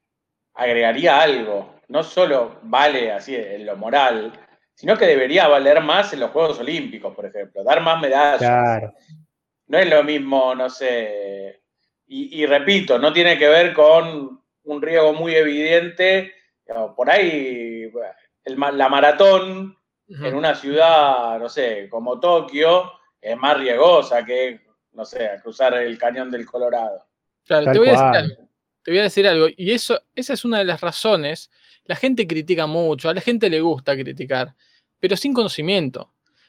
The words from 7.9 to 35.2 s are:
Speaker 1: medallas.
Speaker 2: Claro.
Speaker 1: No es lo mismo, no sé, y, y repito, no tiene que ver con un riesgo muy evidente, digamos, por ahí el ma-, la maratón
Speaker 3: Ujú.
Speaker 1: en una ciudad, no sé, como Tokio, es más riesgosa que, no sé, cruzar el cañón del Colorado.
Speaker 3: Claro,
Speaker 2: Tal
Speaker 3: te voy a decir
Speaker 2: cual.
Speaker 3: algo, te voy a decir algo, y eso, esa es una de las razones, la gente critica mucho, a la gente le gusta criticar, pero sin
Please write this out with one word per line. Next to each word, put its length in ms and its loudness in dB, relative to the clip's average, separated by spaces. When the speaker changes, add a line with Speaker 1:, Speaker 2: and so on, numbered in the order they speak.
Speaker 1:
medallas. 380 0
Speaker 2:
Claro. 540 0
Speaker 1:
No 100 0
es 100 2
lo 160 6
mismo, 500 -2
no 160 -4
sé, 920 -8
y, 360 -10
y 40 2
repito, 520 2
no 140 2
tiene 260 2
que 100 4
ver 260 6
con 680 4
un 180 -10
riesgo 300 2
muy 220 -4
evidente, 1000 0
digamos, 280 -8
por 160 -2
ahí 800 -2
el 120 -10
ma-, 160 -2
la 160 0
maratón 880 2
Speaker 3:
Ujú. 180 -14
Speaker 1:
en 100 -4
una 180 0
ciudad, 840 2
no 100 -8
sé, 400 -6
como 320 -8
Tokio, 720 0
es 160 -8
más 220 0
riesgosa 640 2
que, 360 -4
no 120 -14
sé, 260 -6
cruzar 320 -2
el 240 -4
cañón 320 -4
del 160 -10
Colorado. 600 -6
Speaker 3:
Claro, 220 0
Speaker 2:
Tal 60 4
Speaker 3:
te 60 4
voy 100 6
a 40 6
decir 140 4
Speaker 2:
cual. 180 4
Speaker 3:
algo, 240 -10
te 100 -8
voy 80 2
a 20 2
decir 260 0
algo, 180 4
y 160 -4
eso, 280 -2
esa 200 -8
es 100 -8
una 140 -2
de 60 0
las 160 -4
razones, 720 -2
la 100 -6
gente 300 -2
critica 420 -2
mucho, 400 -2
a 60 -2
la 60 -6
gente 300 0
le 100 0
gusta 360 -2
criticar, 580 -6
pero 160 0
sin 160 -4